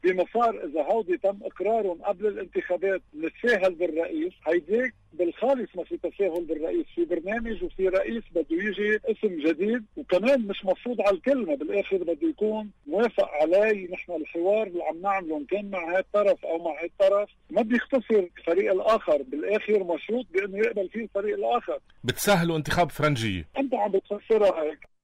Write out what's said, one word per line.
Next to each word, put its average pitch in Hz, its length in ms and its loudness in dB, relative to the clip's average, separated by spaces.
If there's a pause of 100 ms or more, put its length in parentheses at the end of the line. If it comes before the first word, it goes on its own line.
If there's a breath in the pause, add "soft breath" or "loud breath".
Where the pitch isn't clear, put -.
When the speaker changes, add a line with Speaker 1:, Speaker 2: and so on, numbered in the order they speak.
Speaker 1:
بمسار 190 460 2 (140)
إذا 151 180 -2 (100)
هودي 180 300 0
تم 202 200 0
إقرارهم 190 600 -2
قبل 196 240 -2
الانتخابات 190 760 -2 (220)
نتساهل 185 500 0
بالرئيس، 165 580 -2 (160)
هيديك 185 460 0 (240)
بالخالص 220 580 0
ما 170 80 -8
في 170 120 -8
تساهل - 520 -2
بالرئيس، 160 460 -2
في - 100 0
برنامج 214 600 -4
وفي 190 240 -2
رئيس 202 420 -2
بده 165 200 -2
يجي 208 480 -2 (140)
اسم 208 220 -2 (140)
جديد، 208 360 0 (120)
وكمان 233 500 2
مش 196 180 -8
مفروض 202 360 -2
على 196 160 4
الكل، 254 300 0
ما 311 80 0
بالآخر 202 420 -2
بده 294 320 -2
يكون 214 420 -2 (160)
موافق 220 420 0 (140)
عليه. 190 500 2
نحن 175 200 -10
الحوار 175 540 0
اللي 175 160 -6
عم 160 200 -4
نعمله 190 340 -2
إن 147 80 -6
كان 202 260 -4
مع 175 260 -4
هالطرف 196 480 2
أو 165 200 -4
مع 160 180 -2
هالطرف 202 460 2 (220)
ما 196 120 2
بيختصر 226 600 2 (140)
الفريق 196 340 2
الآخر، 190 580 2
بالآخر 202 540 0 (100)
مشروط 226 400 -4
بأنه 202 240 -2
يقبل 208 340 0
فيه 226 120 -6
الفريق 208 320 -4
الآخر. 214 420 -2 (260)
Speaker 2:
بتسهلوا 170 520 2
انتخاب 156 340 2
فرنجية؟ 113 580 0 (100)
Speaker 1:
أنت 269 160 0
عم 208 180 0
بتفسرها 202 720 2
هيك. 160 420 -6